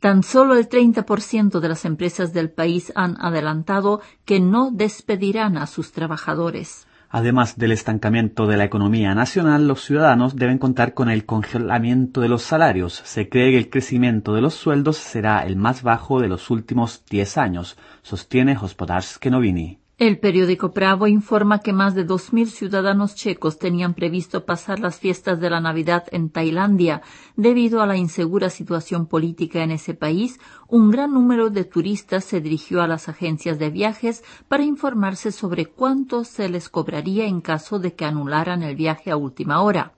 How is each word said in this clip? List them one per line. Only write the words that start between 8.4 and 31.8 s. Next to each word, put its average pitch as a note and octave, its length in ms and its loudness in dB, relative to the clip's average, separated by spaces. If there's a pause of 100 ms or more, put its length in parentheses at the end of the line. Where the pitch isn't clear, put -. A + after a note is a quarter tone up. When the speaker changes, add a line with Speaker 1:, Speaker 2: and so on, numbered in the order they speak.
Speaker 2:
de G#2 100 4
la G2+ 80 4
economía G2+ 500 2
nacional, D3 540 2
los C3+ 160 -2
ciudadanos C3+ 520 4
deben B2+ 220 2
contar B2+ 360 0
con A#2+ 160 0
el G#2+ 160 0
congelamiento A#2+ 960 0
de A#2 60 2
los A#2 140 0
salarios. A2+ 600 0
Se - 240 -6
cree B2+ 220 4
que B2+ 80 6
el A2+ 100 0
crecimiento B2 640 0
de G#2+ 80 2
los D3 140 0
sueldos D3 420 0
será G#2+ 480 -2
el F#2+ 120 -2
más B2 260 0
bajo B2 380 0
de A#2 80 2
los F#2 220 -6
últimos A#2 600 -2
diez G2+ 260 -2
años, F2+ 400 -2 (260)
sostiene B2+ 540 0
Hospodářské F#2 760 -6
noviny. F#2+ 500 -2 (160)
Speaker 1:
El A3 220 2
periódico F3+ 540 0
Pravo G3 340 2
informa G#3 540 2
que G#3+ 120 -4
más G3 220 2
de F#3+ 80 -2
dos F3+ 300 -4
mil A3+ 160 2
ciudadanos G3 680 -2
checos D#3+ 460 -4
tenían F3 340 -2
previsto E3+ 500 -4
pasar F#3+ 360 -6
las F3+ 180 -6
fiestas F#3 400 -2
de F3 100 -2
la E3+ 120 0
Navidad E3 500 -2
en E3 200 -4
Tailandia. E3+ 720 0 (340)
Debido A#3 440 2
a G#3+ 60 2
la G3 100 0
insegura F3+ 540 0
situación E3+ 560 -6
política E3 560 -2
en D#3+ 80 -2
ese D#3+ 240 -6
país, F3 460 -4 (260)
un A3 240 6
gran C#4 240 0
número B3 340 4
de G3+ 160 -2
turistas F#3+ 600 -4